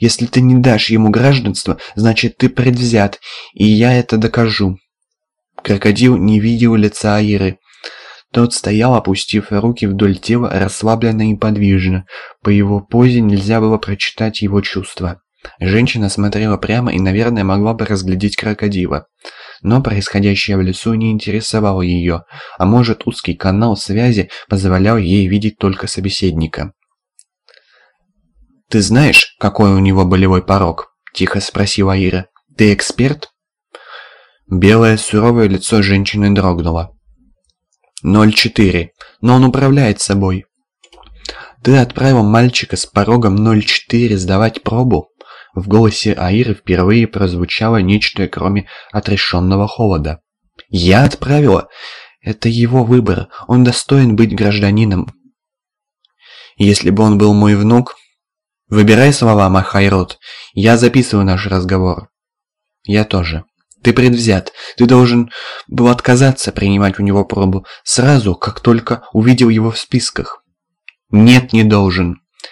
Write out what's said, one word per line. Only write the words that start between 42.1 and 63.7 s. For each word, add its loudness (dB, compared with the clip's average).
мальчика 0
с -8
порогом 0
ноль 2
четыре -2
сдавать -2
пробу?» -2
В -8
голосе 2
Аиры -2
впервые 0
прозвучало -2
нечто, -2
кроме -4
отрешённого -2
холода. -4
«Я 2
отправила? 0
Это -6
его 0
выбор. 0
Он 2
достоин 2
быть 2
гражданином». 0
«Если 2
бы 2
он 4
был 4
мой 4
внук...» 0
«Выбирай 4
слова, 2
Махайрод. 0
Я 4
записываю 2
наш -2
разговор». -2
«Я 0
тоже. -4